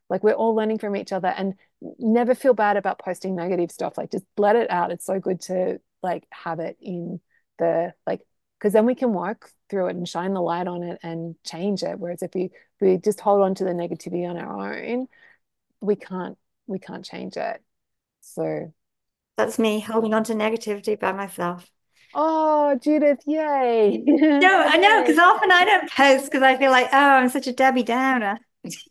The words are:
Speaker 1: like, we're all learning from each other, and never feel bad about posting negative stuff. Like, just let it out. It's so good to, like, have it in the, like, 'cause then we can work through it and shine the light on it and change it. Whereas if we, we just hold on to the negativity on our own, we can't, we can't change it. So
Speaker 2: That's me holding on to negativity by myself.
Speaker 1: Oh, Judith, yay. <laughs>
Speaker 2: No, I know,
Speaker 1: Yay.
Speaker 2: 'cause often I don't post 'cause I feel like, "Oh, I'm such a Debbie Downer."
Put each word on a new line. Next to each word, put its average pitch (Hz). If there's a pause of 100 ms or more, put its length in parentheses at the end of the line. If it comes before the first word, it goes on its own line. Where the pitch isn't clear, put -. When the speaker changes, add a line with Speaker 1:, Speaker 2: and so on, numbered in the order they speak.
Speaker 1:
like, 185
we're 214
all 226
learning 220
from 202
each 196
other, 185
and 190 (440)
never 233
feel 262
bad 208
about 190
posting 185
negative 175
stuff. -
Like, -
just - (120)
let 208
it 240
out. 175
It's 175
so 190
good 185
to, 185 (220)
like, 180
have 165
it 165
in 175 (380)
the, 170 (140)
like, - (340)
'cause 202
then 220
we 247
can 240
work 175 (180)
through 185
it 180
and 180
shine 185
the 180
light 170
on 175
it 170
and 165
change 185
it. 170
Whereas 175
if 175
we, 180 (300)
we 185
just 202
hold 202
on 190
to 190
the 180
negativity 175
on 175
our 196
own, 254 (720)
we 202
can't, 185 (300)
we 190
can't 190
change 190
it. - (580)
So 160 (640)
Speaker 2:
That's 220
me 214
holding 220
on 220
to 233
negativity 214
by 190
myself. 180 (440)
Speaker 1:
Oh, 302
Judith, 294
yay. 247
<laughs> - (320)
Speaker 2:
No, 370
I -
know, 403
Speaker 1:
Yay. -
Speaker 2:
'cause 302
often 370
I 359
don't 370
post 269
'cause 269
I 262
feel 269
like, 254
"Oh, 269
I'm 269
such 262
a 247
Debbie 254
Downer." 233 (520)